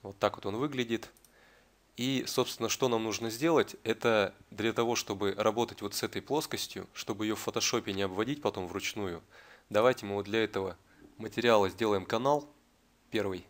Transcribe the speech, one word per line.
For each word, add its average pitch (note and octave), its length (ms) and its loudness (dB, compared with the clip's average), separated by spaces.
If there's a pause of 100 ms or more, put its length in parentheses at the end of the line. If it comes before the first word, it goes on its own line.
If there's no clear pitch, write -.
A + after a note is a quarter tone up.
Вот G2 160 -12
так G#2 160 2
вот - 120 -12
он G2+ 100 -4
выглядит. A#2+ 540 -2 (840)
И, B2 300 0
собственно, A#2+ 420 -2
что C3 200 0
нам A2+ 160 2
нужно A2 260 -4
сделать, C3 540 2
это A2 500 2 (160)
для G#2+ 220 0
того, A#2 240 0
чтобы G2 380 -2
работать A2 460 0
вот G2+ 140 -6
с - 80 -2
этой G#2+ 180 -6
плоскостью, - 720 -6
чтобы G#2+ 320 -6
ее A2 120 0
в - 40 -10
фотошопе - 520 -2
не G2 100 0
обводить G#2+ 400 -2
потом G2 240 -2
вручную, F#2 560 -6 (480)
давайте A2 360 4
мы G2+ 100 -2
вот G2+ 80 -2
для G#2+ 180 2
этого F#2+ 340 -2 (420)
материала A2 520 4
сделаем G2 340 2
канал C#3 480 2 (600)
первый. G2 380 -2